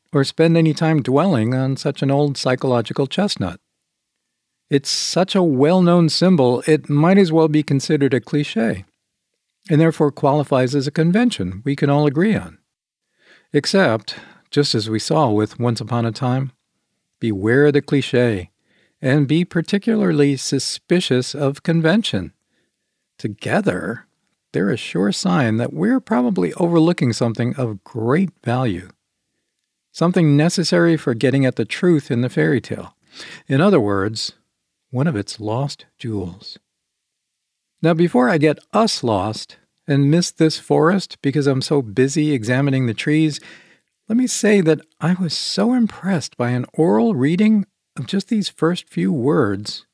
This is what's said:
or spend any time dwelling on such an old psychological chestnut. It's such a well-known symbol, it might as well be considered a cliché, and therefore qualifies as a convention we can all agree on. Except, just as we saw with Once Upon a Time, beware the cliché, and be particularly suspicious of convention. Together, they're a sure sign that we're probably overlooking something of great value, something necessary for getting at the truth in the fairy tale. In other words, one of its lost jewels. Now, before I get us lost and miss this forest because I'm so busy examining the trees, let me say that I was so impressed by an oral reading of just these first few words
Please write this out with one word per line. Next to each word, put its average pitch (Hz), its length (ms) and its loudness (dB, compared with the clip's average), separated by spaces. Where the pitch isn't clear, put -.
or 139 140 2
spend 165 320 2
any 160 160 2
time 160 280 0
dwelling 127 540 2
on 131 220 -2
such - 240 -6
an 135 100 0
old 143 240 0
psychological 127 720 -2
chestnut. 101 540 -4
It's 139 200 -2
such - 460 -2
a 190 60 4
well-known 170 680 4
symbol, 139 580 2
it 156 220 0
might 160 280 4
as 185 140 4
well 160 160 4
be 151 160 2
considered 139 500 0
a 127 60 2
cliché, 147 640 -4
and 151 100 4
therefore 160 320 2
qualifies 139 640 0
as 135 100 -2
a 147 60 -6
convention 160 720 0
we 139 140 -4
can 143 120 0
all 147 180 2
agree 170 280 0
on. 85 220 -8
Except, 143 680 0
just 143 260 0
as 110 140 -2
we 110 100 -2
saw 156 300 0
with 107 320 -2
Once 120 180 -2
Upon 117 260 -4
a 117 60 -2
Time, 127 400 -4
beware 117 500 2
the 139 100 2
cliché, 123 680 -2
and 143 240 2
be 160 200 0
particularly 175 920 0
suspicious - 1000 -2
of 143 300 -4
convention. 160 720 0
Together, 113 880 -4
they're 151 180 -2
a 143 60 -2
sure 190 380 -4
sign 143 420 0
that 120 160 -4
we're 202 300 0
probably 214 540 -2
overlooking 170 580 2
something 120 420 -2
of 113 300 -6
great 131 460 -2
value, 117 460 -4
something 165 420 2
necessary 170 600 2
for 135 160 -4
getting 131 320 0
at 127 100 -2
the 117 80 -2
truth 160 480 0
in 120 80 -2
the 123 100 -2
fairy 156 300 0
tale. - 380 -12
In 139 140 2
other 190 180 4
words, 104 540 -2
one 127 180 -2
of 151 80 -4
its 101 240 -8
lost 113 460 -6
jewels. 98 640 -10
Now, 165 120 2
before 175 340 2
I 190 100 2
get 147 220 2
us 214 280 0
lost 107 540 -4
and 143 240 2
miss 175 180 2
this 160 300 0
forest 160 600 0
because 139 260 0
I'm 131 140 0
so 143 200 -2
busy 135 520 0
examining 131 520 0
the 113 80 -2
trees, 151 460 0
let 220 80 0
me 254 100 0
say 208 320 2
that 156 220 2
I 165 140 0
was 180 200 -4
so - 380 -2
impressed 196 640 -2
by 120 140 -2
an 123 240 -2
oral 208 420 2
reading 190 500 2
of 127 120 -10
just 196 200 -4
these 214 220 -2
first - 400 -4
few 170 240 -4
words 107 800 -2